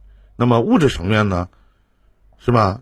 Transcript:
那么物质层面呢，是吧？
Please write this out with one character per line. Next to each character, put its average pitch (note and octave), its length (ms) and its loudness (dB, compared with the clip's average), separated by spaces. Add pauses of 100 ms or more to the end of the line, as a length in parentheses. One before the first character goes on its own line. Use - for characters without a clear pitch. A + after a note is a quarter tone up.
(380)
那 A#2+ 80 -2
么 A#2+ 160 2
物 A3 180 2
质 D3+ 80 2
层 F2 200 -6
面 G#2+ 200 0
呢， F2+ 220 -4 (880)
是 - 140 -4
吧？ G#2+ 300 0